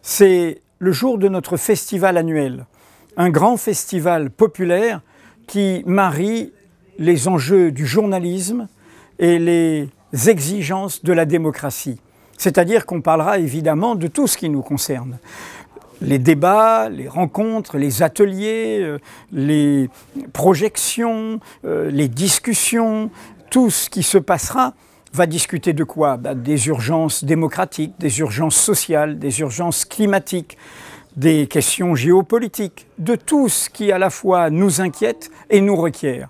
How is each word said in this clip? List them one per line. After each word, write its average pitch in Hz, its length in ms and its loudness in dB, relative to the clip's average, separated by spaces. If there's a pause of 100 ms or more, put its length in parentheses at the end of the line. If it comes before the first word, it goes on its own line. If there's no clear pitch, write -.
C'est 180 600 2 (180)
le 185 120 2
jour 226 280 0
de 196 100 2
notre 180 260 -4
festival 190 640 0
annuel, 143 480 -2 (500)
un 175 140 2
grand 190 280 4
festival 170 720 -2
populaire 185 720 0 (440)
qui 196 400 -2
marie 190 680 0 (460)
les 160 300 2
enjeux 175 440 4
du 143 140 -4
journalisme 190 840 -2 (520)
et 170 180 4
les 165 500 0 (380)
exigences 190 760 0
de 175 100 2
la 165 120 4
démocratie. 147 760 -4 (380)
C'est-à-dire 175 480 2
qu'on 170 140 -6
parlera 165 360 2
évidemment 160 560 0
de 170 140 -4
tout 277 180 0
ce 196 120 0
qui 165 120 -4
nous 139 140 -2
concerne. 127 560 -6 (800)
Les 139 160 0
débats, 202 720 4
les 131 180 -10
rencontres, 202 680 -4
les 139 240 0
ateliers, 208 800 0
euh, 151 160 -4 (340)
les 143 600 2 (420)
projections, 220 1080 0 (260)
euh, 160 260 -2
les 143 160 0
discussions, 214 1040 -2 (380)
tout 247 200 4
ce - 200 -4
qui 185 140 -4
se - 140 2
passera 202 560 0 (400)
va 175 120 4
discuter 165 460 -2
de 151 140 0
quoi ? 143 320 0
Bah, 127 180 -6
des 131 320 -2
urgences 151 560 -2
démocratiques, 156 720 -2
des 143 220 -2
urgences 139 380 -2
sociales, 151 600 0
des 139 220 -4
urgences 156 460 -4
climatiques, 196 720 -2 (580)
des 151 320 2
questions 170 480 0
géopolitiques, 190 920 0 (120)
de 220 160 0
tout 277 320 0
ce - 220 -2
qui 208 240 0
à 185 40 2
la 190 120 2
fois 180 400 2
nous 170 320 2
inquiète 214 500 -4 (180)
et 202 120 6
nous 202 160 2
requiert. 135 520 -4